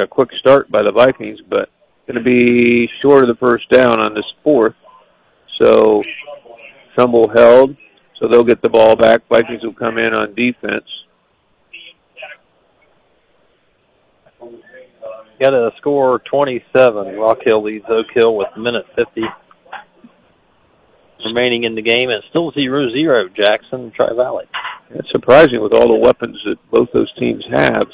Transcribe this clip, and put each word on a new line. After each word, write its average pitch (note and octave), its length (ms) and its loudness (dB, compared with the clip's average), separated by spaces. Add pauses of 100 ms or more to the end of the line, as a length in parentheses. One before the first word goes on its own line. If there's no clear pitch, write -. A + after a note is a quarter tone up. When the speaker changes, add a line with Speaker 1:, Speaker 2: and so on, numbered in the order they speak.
Speaker 1:
a F#2+ 40 -6
quick - 220 -4 (100)
start C3+ 320 2
by G#2+ 100 0
the G#2 100 0
Vikings, A2 560 0
but G2+ 220 -4 (380)
gonna A#2+ 160 -8
be A#2+ 680 2 (140)
short C3+ 220 6
of - 20 -2
the A#2 120 -2
first A#2+ 300 -2
down B2 300 2
on G#2+ 160 -4
this G#2+ 100 -8 (180)
fourth. B2 300 2 (880)
So, A2 400 4 (960)
Trumbull A#2+ 340 2
held, A#2+ 480 6 (420)
so A#2 80 -4
they'll A#2+ 160 4
get A#2 200 0
the A2+ 60 0
ball A2+ 260 4
back. A2+ 340 2
Vikings A#2 320 -2
will A2+ 140 -10
come A#2 240 -6
in A2+ 160 -2
on G#2 180 -6
defense. A2 560 -6 (4000)
Speaker 2:
Got C3+ 140 0
a A#2 240 0
score C3+ 400 -2 (100)
twenty-seven. A#2+ 920 -2
Rock A2 280 0
Hill A2 160 2
leads G#2+ 260 -10
Oak A2+ 280 -2
Hill A2+ 200 2
with G2+ 200 -4
a G#2+ 40 -18
minute A#2 360 -6
fifty A#2 260 -4 (2000)
remaining A#2+ 380 -4
in A2+ 100 -6
the A2 80 -8
game, A#2+ 300 -2
and G#2+ 180 -6
still D#3+ 220 -4
zero C#3 400 -4
zero, B2+ 440 0
Jackson, A2 600 -4
Tri-Valley. A#2 500 -4 (460)
Speaker 1:
That's - 200 -14
surprising C3 480 4
with G#2+ 140 -2
all A#2 140 2
the A2+ 80 2
weapons A2+ 500 0
that G2+ 120 -6 (120)
both A#2+ 240 0
those A2+ 240 -2
teams A2+ 340 -6
have. B2+ 300 0 (120)